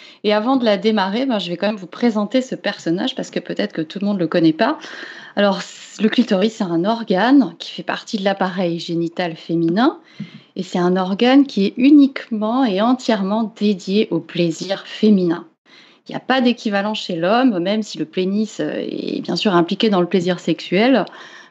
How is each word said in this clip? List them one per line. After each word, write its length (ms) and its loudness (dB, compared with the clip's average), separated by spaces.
Et 100 2
avant 220 2
de 80 0
la 140 2
démarrer, 480 0
ben, 120 0
je 120 -6
vais 80 -4
quand 100 -2
même 80 -2
vous 100 -12
présenter 560 0
ce 140 -6
personnage 580 -4
parce 160 -8
que 120 -6
peut-être 320 -6
que 80 -4
tout 180 -10
le 80 -2
monde 120 -2
le 80 0
connaît 260 2
pas. 260 0
Alors, 260 2
c-, 400 -16
le 60 4
clitoris, 460 2
c'est 100 -4
un 220 0
organe 760 2
qui 120 -14
fait 120 -12
partie 340 -6
de 60 -6
l'appareil 560 -2
génital 560 -4
féminin. 640 0
Et 80 -6
c'est 160 -4
un 180 2
organe 480 4
qui 220 0
est 100 -6
uniquement 880 4
et 160 0
entièrement 800 0
dédié 500 0
au 100 -2
plaisir 680 -4
féminin. 580 2
Il 40 -10
n'y 20 -6
a 40 -8
pas 220 0
d'équivalent 540 0
chez 200 -6
l'homme, 440 2
même 240 -2
si 160 -10
le 60 -4
pénis, 540 -4
euh, 160 -4
est 460 -6
bien 140 -6
sûr 180 0
impliqué 380 2
dans 100 4
le 60 0
plaisir 320 0
sexuel. 680 2